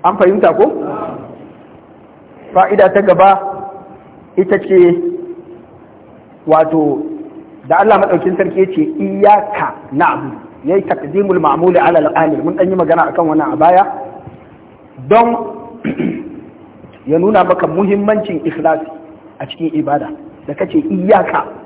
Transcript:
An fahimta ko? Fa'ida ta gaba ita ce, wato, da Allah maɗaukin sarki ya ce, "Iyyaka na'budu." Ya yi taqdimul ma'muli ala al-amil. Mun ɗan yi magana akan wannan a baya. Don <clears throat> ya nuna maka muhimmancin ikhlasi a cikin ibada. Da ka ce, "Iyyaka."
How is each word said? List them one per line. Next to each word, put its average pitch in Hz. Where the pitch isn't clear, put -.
An 190
fahimta 185
ko? 202
Fa'ida 190
ta 202
gaba 190
ita 190
ce, 190
wato, 156
da 170
Allah 202
maɗaukin 185
sarki 185
ya 190
ce, 160
"Iyyaka 196
na'budu." 135
Ya 170
yi 196
taqdimul 180
ma'muli 160
ala 170
al-amil. 151
Mun 156
ɗan 185
yi 185
magana 160
akan 165
wannan 156
a 156
baya. 180
Don 233
<clears throat> -
ya 160
nuna 190
maka 185
muhimmancin 202
ikhlasi 160
a 139
cikin 160
ibada. 147
Da -
ka 196
ce, 311
"Iyyaka." 190